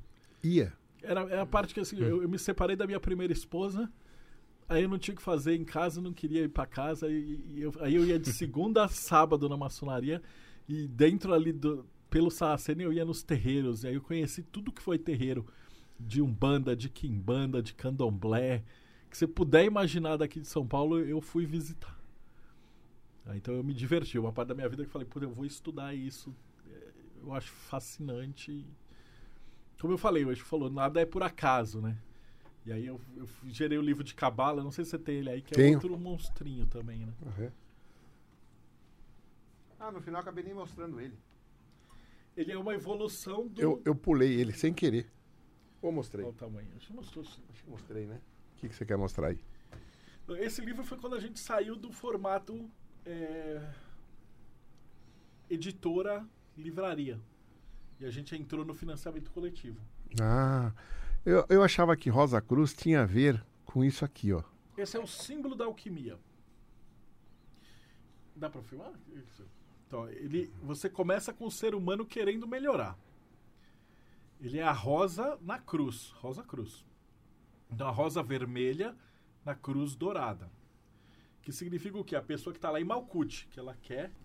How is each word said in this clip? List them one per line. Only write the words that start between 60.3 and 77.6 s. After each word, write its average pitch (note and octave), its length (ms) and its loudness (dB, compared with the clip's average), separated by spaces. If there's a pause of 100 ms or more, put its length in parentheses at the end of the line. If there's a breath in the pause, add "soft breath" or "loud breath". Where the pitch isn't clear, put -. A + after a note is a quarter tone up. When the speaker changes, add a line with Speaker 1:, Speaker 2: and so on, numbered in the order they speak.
Speaker 1:
eu, F3+ 240 8
eu F#3+ 140 10
achava E3+ 340 8
que - 140 2
Rosa B2 300 6
Cruz C#3+ 340 4
tinha D#3+ 280 6
a A2 40 4
ver A#2 360 6 (220)
com C3 200 2
isso C#3 200 2
aqui, G2+ 280 0
ó. E2 100 2 (340)
Speaker 2:
Esse G3+ 200 -4
é A3+ 40 -2
o A3 60 -6
símbolo C4+ 480 -8
da A#3 100 -4
alquimia. D#3+ 540 -8 (2250 soft breath)
Dá - 160 -8
pra C3 120 -14
filmar? D#3+ 300 -16 (220)
Isso. B2+ 300 -20 (420)
Então, A#2 240 -10
ele, D#3 400 -4 (120)
você D3 280 -6
começa F#3+ 420 0
com A#3 140 -10
o A3 40 -8
ser A3 240 -2
humano G3 300 0
querendo A3 420 -2
melhorar. A#3 520 -2 (1400 soft breath)
Ele C3 180 -6
é D#3+ 40 -2
a D#3+ 100 6
rosa E3+ 680 0
na F#3+ 180 -8
cruz, C3 580 -4
rosa C3+ 260 -10
cruz. - 420 -12 (840)